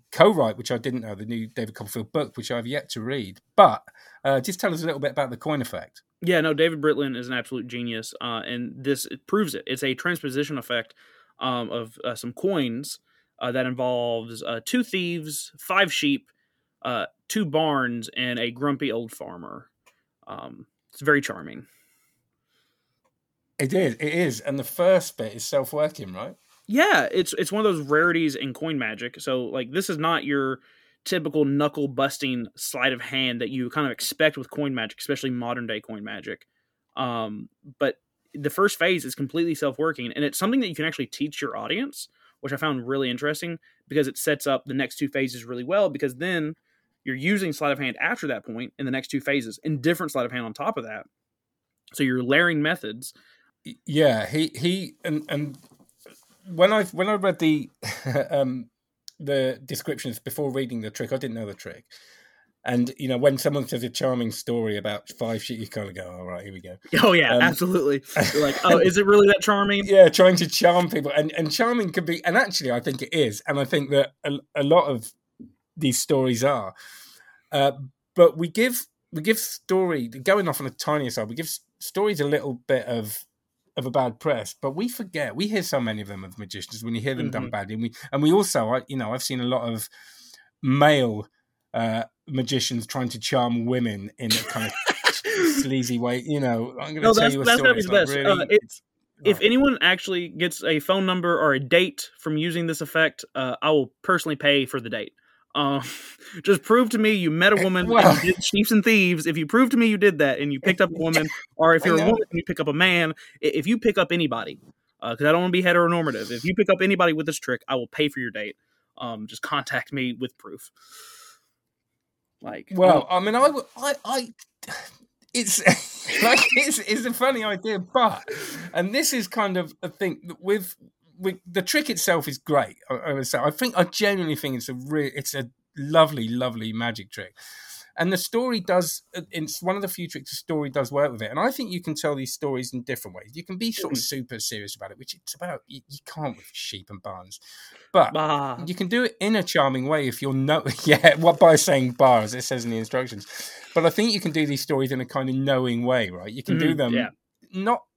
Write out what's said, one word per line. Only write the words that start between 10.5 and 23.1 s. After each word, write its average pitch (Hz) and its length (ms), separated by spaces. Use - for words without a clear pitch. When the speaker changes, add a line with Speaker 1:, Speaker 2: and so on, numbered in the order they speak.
Speaker 2:
effect, 117 340
um, 123 320
of, 117 320
uh, 120 100
some 120 200
coins, 143 640
uh, 123 120
that 127 140
involves, 120 800
uh, 117 200
two 247 200
thieves, 170 720
five 190 340
sheep, 139 380
uh, 117 240
two 214 180
barns, 139 680
and 123 220
a 120 140
grumpy 135 400
old 117 200
farmer. - 600
Um, - 400
it's - 80
very 143 200
charming. 82 440